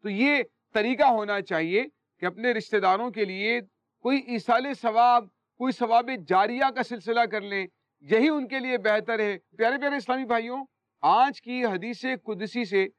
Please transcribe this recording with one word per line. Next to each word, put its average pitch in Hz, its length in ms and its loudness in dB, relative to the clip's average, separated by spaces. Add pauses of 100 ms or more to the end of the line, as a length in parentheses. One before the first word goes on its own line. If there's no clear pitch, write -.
تو 208 60 -8
یہ 254 340 2 (320)
طریقہ 226 280 2
ہونا 208 380 2
چاہیے 180 440 0 (360)
کہ 175 60 -4
اپنے 214 260 -2
رشتہ - 240 -2
داروں 202 340 2
کے 208 140 -2
لیے 202 360 -2 (400)
کوئی 269 260 0
ایصال 247 560 0
ثواب، 233 420 4 (340)
کوئی 247 140 -2
ثواب 233 380 0 (180)
جاریہ 202 460 2
کا 254 80 -4
سلسلہ 233 380 -4
کر 214 200 0
لیں، 196 260 -6 (340)
یہی 220 280 2
ان 294 200 -2
کے 262 100 -4
لیے 254 200 -2
بہتر 214 400 0
ہے۔ 208 200 -2 (200)
پیارے 240 200 2
پیارے 285 180 -2
اسلامی 254 280 -4
بھائیوں، 240 400 -2 (360)
آج 220 420 4
کی 247 220 -4
حدیث 208 400 -4 (200)
قدسی 214 400 -4
سے 190 220 0 (120)